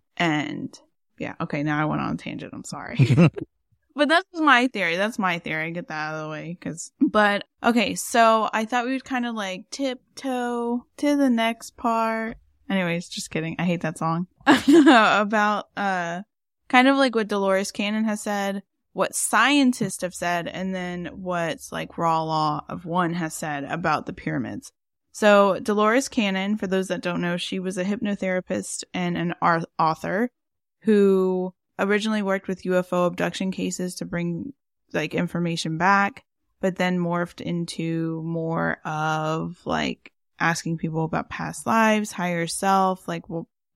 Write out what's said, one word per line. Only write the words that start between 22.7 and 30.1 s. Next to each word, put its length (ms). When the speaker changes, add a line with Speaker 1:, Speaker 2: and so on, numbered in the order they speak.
Speaker 1:
One 300
has 180
said 300
about 440
the 60
pyramids. 600
So 480
Dolores 480
Cannon, 480
for 100
those 220
that 120
don't 200
know, 160
she 240
was 180
a 60
hypnotherapist 1000
and 240
an 240
ar-, 220
author 520